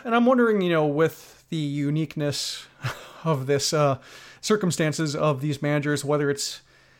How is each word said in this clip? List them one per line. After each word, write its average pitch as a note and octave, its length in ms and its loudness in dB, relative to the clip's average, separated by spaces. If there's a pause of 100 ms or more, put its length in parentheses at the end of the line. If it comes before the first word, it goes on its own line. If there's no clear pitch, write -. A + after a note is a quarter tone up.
and A#3 100 -2
I'm A#3 120 4
wondering, A#3 340 4
you F3+ 100 2
know, D#3 160 2
with D3+ 640 -2
the E3 80 -6
uniqueness D3 1120 -2 (280)
<laughs> - 300 -20
of C#3 220 0
this, C#3+ 260 0
uh, D3 260 2 (420)
circumstances D#3+ 720 0
of D3+ 260 0
these D3 220 -4
managers, D3 420 -2
whether C#3+ 260 0
it's - 320 -6 (380)